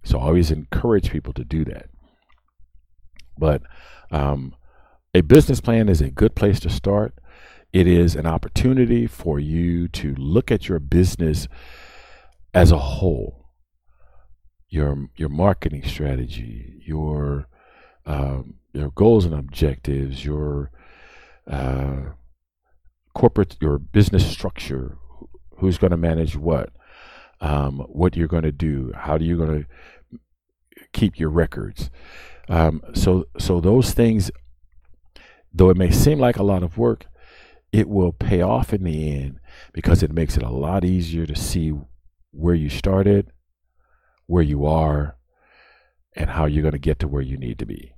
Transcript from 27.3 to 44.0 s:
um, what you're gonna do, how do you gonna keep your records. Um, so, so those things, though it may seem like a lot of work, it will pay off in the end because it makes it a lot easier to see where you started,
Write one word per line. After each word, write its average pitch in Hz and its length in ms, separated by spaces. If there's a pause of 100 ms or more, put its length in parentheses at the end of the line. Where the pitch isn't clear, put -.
um, 71 480
what 82 280
you're 82 120
gonna 80 240
do, 69 420
how 76 220
do 80 80
you 85 140
gonna 78 260 (1300)
keep - 260
your 78 120
records. 69 600 (580)
Um, 80 340 (100)
so, 92 340 (120)
so 87 220
those 113 320
things, 113 380 (1200)
though 92 180
it 87 60
may 90 140
seem 151 280
like 123 180
a 98 60
lot 95 200
of 85 140
work, 113 300 (640)
it 104 160
will 92 240
pay - 280
off 110 320
in 98 120
the 78 280
end 67 260 (340)
because 92 300
it 76 100
makes 80 240
it - 60
a 60 80
lot 80 340
easier 82 420
to 73 100
see 78 360 (600)
where 85 220
you 78 140
started, 98 640 (960)